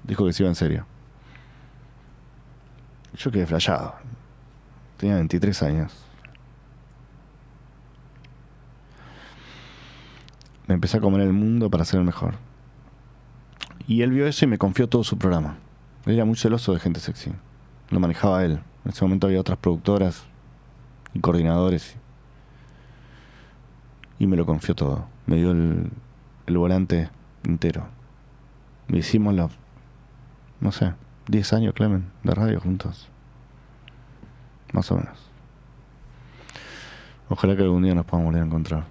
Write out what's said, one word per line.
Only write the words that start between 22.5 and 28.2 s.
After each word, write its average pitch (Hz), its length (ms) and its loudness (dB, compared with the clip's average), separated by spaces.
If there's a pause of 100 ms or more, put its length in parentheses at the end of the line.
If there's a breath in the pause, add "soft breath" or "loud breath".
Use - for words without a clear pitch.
Y 98 80 2
me 92 100 2
lo 85 80 2
confió 82 300 -2
todo. 73 320 -4 (200)
Me 82 100 2
dio 87 160 2
el, 85 380 0 (560)
el 87 120 0
volante 90 520 0 (340)
entero. 82 440 -4 (1000)